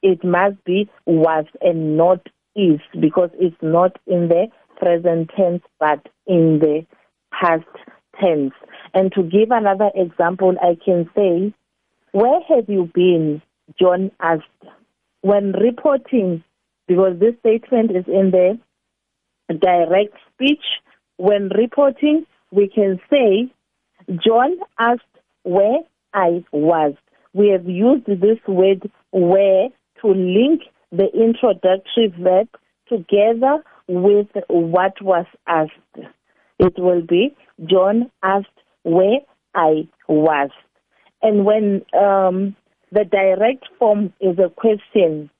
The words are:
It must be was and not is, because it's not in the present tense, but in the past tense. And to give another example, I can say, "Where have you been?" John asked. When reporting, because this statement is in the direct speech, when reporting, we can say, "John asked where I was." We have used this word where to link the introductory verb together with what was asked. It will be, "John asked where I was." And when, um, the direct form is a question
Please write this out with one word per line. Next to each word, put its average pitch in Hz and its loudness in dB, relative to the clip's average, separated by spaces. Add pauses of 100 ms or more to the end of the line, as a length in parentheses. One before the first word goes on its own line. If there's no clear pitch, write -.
It 185 0
must 185 -2
be 196 -2 (160)
was 160 0 (140)
and 160 -2
not 180 2 (340)
is, 170 0 (200)
because 165 0
it's 175 -4
not 170 0
in 175 -2
the 170 0 (300)
present 170 -2
tense, 180 -2 (160)
but 151 0 (260)
in 165 2
the 156 0 (460)
past 165 -2 (560)
tense. 151 -2 (400)
And 190 0
to 196 -2
give 202 0
another 208 0
example, 185 -2
I 175 0
can 175 -2
say, 196 -2 (580)
"Where 247 2
have 269 0
you 185 -2
been?" 165 0 (380)
John 185 0
asked. 165 -6 (560)
When 202 0
reporting, 233 -2 (440)
because 180 0
this 233 0
statement 226 0
is 180 -4
in 190 2
the 185 2 (1000)
direct 185 0 (180)
speech, 285 -2 (540)
when 202 -2
reporting, 277 0 (260)
we 196 0
can 196 -2 (100)
say, 240 2 (760)
"John 254 2 (200)
asked 233 -2 (260)
where 202 0 (320)
I 175 -2
was." 151 0 (380)
We 208 2
have 185 -2
used 226 0
this 202 0
word 190 0 (220)
where 190 2 (320)
to 226 -2
link 196 0 (280)
the 190 0
introductory 226 0
verb 185 0 (400)
together 233 0 (240)
with 202 2 (200)
what 180 -2
was 185 0 (200)
asked. 160 -6 (600)
It 185 0
will 180 0
be, 175 -2 (300)
"John 196 0 (140)
asked 196 -4 (240)
where 185 2 (340)
I 156 0 (200)
was." 151 0 (720)
And 208 0
when, 208 -2
um, 196 0 (360)
the 208 0
direct 190 -2 (100)
form 208 0
is 185 -2
a 180 2
question 170 -2 (100)